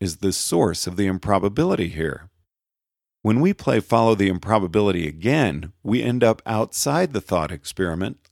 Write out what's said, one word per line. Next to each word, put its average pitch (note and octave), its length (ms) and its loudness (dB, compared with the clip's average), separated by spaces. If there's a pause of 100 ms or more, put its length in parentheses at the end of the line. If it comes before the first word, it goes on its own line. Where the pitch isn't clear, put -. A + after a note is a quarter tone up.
is F2+ 160 -4
the G2 160 -2
source A2+ 540 0
of F2+ 100 -8
the G2 100 0
improbability G2 800 0
here. D#2 420 -6 (920)
When A2 180 2
we F#3+ 140 2
play B2 260 0
follow A2+ 340 4
the G2 140 2
improbability F#2 800 0
again, E2 640 -2 (120)
we A2+ 200 -2
end B2 180 0
up A2+ 240 4
outside C#3+ 680 -2
the G2 80 -4
thought D#2+ 280 -2
experiment F2 680 -6 (140)